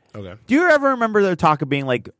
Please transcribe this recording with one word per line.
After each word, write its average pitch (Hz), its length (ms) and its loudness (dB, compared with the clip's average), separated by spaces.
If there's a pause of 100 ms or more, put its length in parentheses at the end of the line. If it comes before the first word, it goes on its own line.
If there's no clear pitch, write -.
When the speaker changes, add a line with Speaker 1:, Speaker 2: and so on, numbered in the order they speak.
(140)
Speaker 1:
Okay. 98 180 -16 (140)
Speaker 2:
do 233 80 0
you 349 140 2
ever 285 200 4
remember 226 340 0
the 185 120 0
talk 151 260 2
of 139 80 -8
being 139 160 -2
like 123 240 -2 (100)